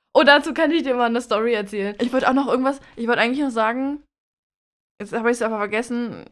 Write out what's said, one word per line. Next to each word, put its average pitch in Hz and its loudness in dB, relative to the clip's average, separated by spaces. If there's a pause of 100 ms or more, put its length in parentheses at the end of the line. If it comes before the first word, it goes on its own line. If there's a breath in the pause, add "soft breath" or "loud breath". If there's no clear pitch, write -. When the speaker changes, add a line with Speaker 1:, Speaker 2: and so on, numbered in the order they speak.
(140)
Speaker 1:
Oh, 302 8
dazu 285 6
kann 311 2
ich 320 2
dir 254 -2
mal 247 2
eine 233 -2
Story 226 0
erzählen. 202 -4
Speaker 2:
Ich 240 -2
wollte 254 0
auch 254 2
noch 277 0
irgendwas, 262 0 (160 soft breath)
ich 233 -6
wollte 233 2
eigentlich 254 0
noch 269 -2
sagen, 247 -2 (1000)
jetzt 208 -10
habe 233 0
ich's 240 -2
aber 220 -2
vergessen, 220 -6